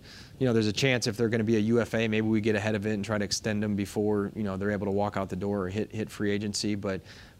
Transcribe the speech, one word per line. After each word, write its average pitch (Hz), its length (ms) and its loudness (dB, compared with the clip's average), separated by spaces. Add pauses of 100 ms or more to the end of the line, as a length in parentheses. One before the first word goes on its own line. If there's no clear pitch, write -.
(380)
you 131 80 0
know, 123 80 4
there's 110 140 4
a 104 60 2
chance 127 340 2
if 104 100 -2
they're 117 120 2
gonna 113 140 2
be 113 120 4
a 107 40 4
U 113 220 4
F 107 140 -2
A, 113 120 2
maybe 110 200 2
we 110 120 4
get 107 160 2
ahead 107 200 0
of 101 100 -2
it 107 80 0
and 101 100 -2
try 107 140 0
to 101 80 0
extend 107 380 -2
them 104 120 0
before, 101 600 0
you 107 80 -4
know, 95 140 -2
they're 101 140 -2
able 101 140 -2
to 98 60 0
walk 101 260 0
out 95 120 -2
the 95 60 -6
door 101 280 -2
or 90 60 -4
hit, 104 220 -4
hit 110 180 -6
free 104 220 -2
agency. 104 440 -2
But, 98 260 -4 (380)